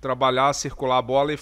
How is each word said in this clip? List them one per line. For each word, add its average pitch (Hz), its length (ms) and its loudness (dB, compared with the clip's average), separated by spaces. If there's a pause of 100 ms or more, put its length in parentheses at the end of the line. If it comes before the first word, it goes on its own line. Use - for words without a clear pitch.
trabalhar, 131 520 2
circular 131 440 -2
a 127 40 2
bola 139 320 0
e 143 80 -8